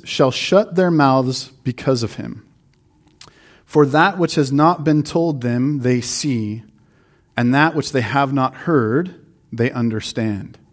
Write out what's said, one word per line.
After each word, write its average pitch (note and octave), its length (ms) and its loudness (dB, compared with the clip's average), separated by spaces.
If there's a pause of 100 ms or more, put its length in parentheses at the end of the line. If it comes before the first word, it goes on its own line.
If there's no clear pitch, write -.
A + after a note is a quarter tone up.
shall - 260 2
shut F#3+ 460 0
their F3+ 160 2
mouths C3 600 2 (120)
because B2+ 400 -2
of G#2+ 120 -6
him. - 280 -12 (1200)
For D3 220 4
that F3 320 2
which E3 160 0
has C#3 160 0
not D#3 320 2
been D3+ 180 2
told D#3+ 400 -2
them B2 380 -2
they B2 200 2
see, A2+ 640 -4 (760)
and B2 200 2
that D3+ 180 2
which D3 180 -4
they C3 100 0
have C3+ 300 0
not C3 220 0
heard D3 600 0 (360)
they A#2 200 0
understand. A2 880 -4 (140)